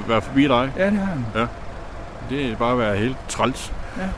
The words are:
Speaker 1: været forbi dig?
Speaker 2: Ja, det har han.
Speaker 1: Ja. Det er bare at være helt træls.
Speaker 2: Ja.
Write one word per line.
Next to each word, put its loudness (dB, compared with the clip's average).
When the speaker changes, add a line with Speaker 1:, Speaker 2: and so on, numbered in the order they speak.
Speaker 1:
været 4
forbi 4
dig? 4
Speaker 2:
Ja, 2
det 4
har 0
han. -2
Speaker 1:
Ja. 2
Det -2
er -4
bare 2
at 2
være 2
helt 0
træls. 0
Speaker 2:
Ja. -4